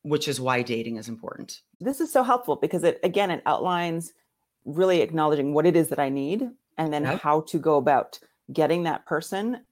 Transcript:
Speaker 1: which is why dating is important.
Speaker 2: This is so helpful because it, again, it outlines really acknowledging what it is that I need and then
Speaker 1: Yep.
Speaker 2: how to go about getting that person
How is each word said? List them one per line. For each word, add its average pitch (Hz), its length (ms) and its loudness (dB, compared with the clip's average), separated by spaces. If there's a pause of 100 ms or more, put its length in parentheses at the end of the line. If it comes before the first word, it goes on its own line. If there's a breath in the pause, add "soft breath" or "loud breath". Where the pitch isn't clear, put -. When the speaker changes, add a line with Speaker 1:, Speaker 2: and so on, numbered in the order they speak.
Speaker 1:
which 147 280 -2
is 131 120 -4
why 127 220 0
dating 117 340 -4
is 110 140 -12
important. - 500 -14 (180)
Speaker 2:
This 262 220 -4
is 330 100 -2
so 262 120 4
helpful 247 340 0
because 160 280 -2
it, 170 180 2
again, 190 280 0
it 160 140 -4
outlines 170 720 -2 (500)
really 175 380 2
acknowledging 151 500 2
what 151 140 4
it 170 100 6
is 160 120 4
that 147 100 -4
I 143 100 2
need 143 400 -4 (300)
and 160 120 0
then 147 140 -2
Speaker 1:
Yep. 147 160 -2
Speaker 2:
how 151 220 2
to 160 160 -4
go 156 180 2
about 135 420 2 (320 soft breath)
getting 160 340 0
that 160 200 -4
person 196 560 -4 (120)